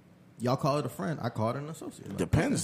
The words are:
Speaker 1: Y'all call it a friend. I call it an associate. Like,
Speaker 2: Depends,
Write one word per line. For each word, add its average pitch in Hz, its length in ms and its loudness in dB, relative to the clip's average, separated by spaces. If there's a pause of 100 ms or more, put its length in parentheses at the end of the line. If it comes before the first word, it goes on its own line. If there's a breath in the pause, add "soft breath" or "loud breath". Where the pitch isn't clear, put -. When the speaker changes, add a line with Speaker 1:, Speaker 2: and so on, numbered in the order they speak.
(400)
Speaker 1:
Y'all 120 160 4
call 143 220 2
it 139 80 -2
a - 20 -2
friend. 165 340 -4
I 123 80 0
call 110 200 0
it 127 60 -2
an 143 120 -6
associate. - 400 -10
Like, 98 100 -6
Speaker 2:
Depends, 196 460 4